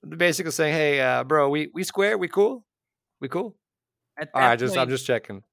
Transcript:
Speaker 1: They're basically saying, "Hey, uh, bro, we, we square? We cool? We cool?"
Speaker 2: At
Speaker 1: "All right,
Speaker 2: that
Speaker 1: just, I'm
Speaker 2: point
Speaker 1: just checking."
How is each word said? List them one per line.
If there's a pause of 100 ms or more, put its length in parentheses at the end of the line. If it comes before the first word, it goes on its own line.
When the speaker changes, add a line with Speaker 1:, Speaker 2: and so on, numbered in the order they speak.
Speaker 1:
They're
basically
saying,
"Hey,
uh,
bro,
we,
we
square?
We
cool? (560)
We
cool?" (600)
Speaker 2:
At
Speaker 1:
"All
right,
Speaker 2:
that
Speaker 1:
just,
I'm
Speaker 2:
point
Speaker 1:
just
checking." (100)